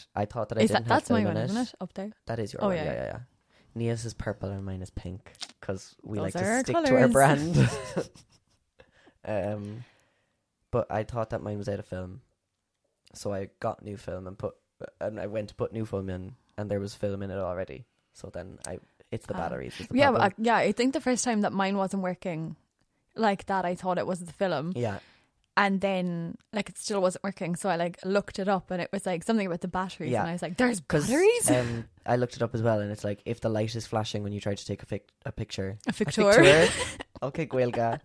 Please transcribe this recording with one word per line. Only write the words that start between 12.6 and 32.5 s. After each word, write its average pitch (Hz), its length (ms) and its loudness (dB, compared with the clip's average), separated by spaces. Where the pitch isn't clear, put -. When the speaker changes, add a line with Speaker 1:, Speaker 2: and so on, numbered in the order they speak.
Speaker 1:
So - 180 -6
I 98 160 -6
got - 240 -6
new 101 120 -10
film 92 300 -10
and 95 120 -14
put, - 160 -6
and 107 200 -6
I 90 60 -6
went 104 240 -6
to - 40 -20
put - 180 -4
new 110 140 -4
film 98 240 -4
in 92 240 -8
and 104 120 -6
there 101 100 -2
was 101 140 -8
film 98 280 -4
in 98 80 -6
it 95 80 -6
already. 90 460 -6
So - 180 -16
then 90 340 -12
I, 90 120 -8
it's - 160 -8
the 101 80 -6
Speaker 2:
Ah. 95 40 -8
Speaker 1:
batteries. 65 420 -6
Is - 80 -12
the 233 80 -2
Speaker 2:
Yeah, 277 160 6
but - 80 4
I, 202 100 6
Speaker 1:
problem. 226 160 -4
Speaker 2:
yeah, 226 100 4
I 185 160 4
think 254 200 2
the 311 80 0
first 254 240 0
time 220 180 2
that 202 100 2
mine 196 240 0
wasn't 190 260 0
working 160 540 -4
like 208 320 0
that, 190 180 0
I 180 100 0
thought 180 240 -2
it 117 80 0
was 175 140 -2
the 170 120 -12
film. 175 420 -2
Speaker 1:
Yeah. 117 240 -2
Speaker 2:
And 196 280 2
then, 180 540 -2
like, 202 160 -6
it - 80 -18
still 202 240 -2
wasn't 180 220 2
working. 180 320 -4
So 208 120 -2
I, 170 80 2
like, 175 300 -2
looked 196 320 0
it 190 100 -2
up 190 220 0
and 180 100 -4
it - 100 -6
was, - 140 -4
like, 175 180 -2
something 220 240 2
about 175 140 -4
the 185 80 -4
batteries. 185 440 -4
Speaker 1:
Yeah. 110 100 2
Speaker 2:
And 165 80 -2
I - 20 -4
was 175 80 -6
like, 175 160 -6
"There's 240 240 2
Speaker 1:
'Cause, 160 300 2
Speaker 2:
batteries?" 403 400 4
Speaker 1:
um, 120 340 2
I 120 100 4
looked 123 200 0
it - 60 -2
up 117 120 0